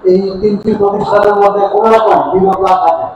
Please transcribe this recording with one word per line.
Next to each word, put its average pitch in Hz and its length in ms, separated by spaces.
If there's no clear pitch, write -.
এই 185 160
তিনটি 208 300
প্রতিষ্ঠানের 202 600
মধ্যে 202 200
কোনো 403 220
রকম - 220
বিরোধ 370 340
না - 160
থাকে। - 320